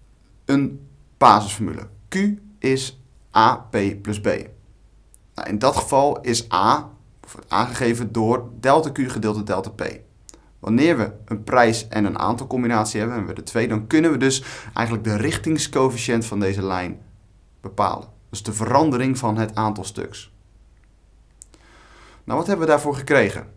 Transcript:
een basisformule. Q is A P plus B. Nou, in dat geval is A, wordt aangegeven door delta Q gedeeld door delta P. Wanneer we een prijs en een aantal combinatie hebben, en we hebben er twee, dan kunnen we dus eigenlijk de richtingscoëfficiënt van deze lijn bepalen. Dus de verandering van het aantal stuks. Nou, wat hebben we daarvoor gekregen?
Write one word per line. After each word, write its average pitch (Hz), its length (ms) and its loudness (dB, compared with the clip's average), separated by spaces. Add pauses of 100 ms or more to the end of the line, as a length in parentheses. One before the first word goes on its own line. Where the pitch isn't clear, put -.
(460)
een 139 420 0 (300)
basisformule. 104 720 4 (200)
Q - 80 -6 (440)
is 131 420 -2 (340)
A 113 200 6
P - 220 -6 (240)
plus 101 200 -6
B. 101 40 -6 (1120)
Nou, - 120 -8
in 101 120 -4
dat 131 160 2
geval 139 460 0
is 117 320 -2
A, 120 380 2 (400)
wordt - 180 -20
aangegeven 117 600 -2
door 117 380 0 (100)
delta 151 300 2
Q 131 220 -2
gedeeld 107 240 -2
door 104 100 -6
delta 95 240 -4
P. - 300 -8 (600)
Wanneer 135 380 4
we 104 140 -2 (140)
een 107 180 -8
prijs 117 440 2
en 107 180 0
een - 140 -2
aantal 120 280 -2
combinatie 117 520 -2
hebben, 120 180 -4
en 104 40 -4
we 87 60 -6
hebben 85 180 -10
er - 60 -12
twee, 117 160 0
dan 110 200 -4
kunnen 160 240 2
we 139 60 0
dus 131 260 0 (300)
eigenlijk 113 340 -2
de 107 80 0
richtingscoëfficiënt 131 1080 -2
van 104 140 -6
deze 98 240 0
lijn 92 420 -6 (560)
bepalen. - 460 -2 (220)
Dus - 140 -12
de 107 100 -6
verandering 127 640 2
van 110 200 0
het 107 180 -2
aantal 107 280 -2
stuks. - 500 -12 (1900)
Nou, 123 140 -4
wat 170 100 -4
hebben 180 180 0
we 156 60 4
daarvoor 147 240 2
gekregen? 127 600 2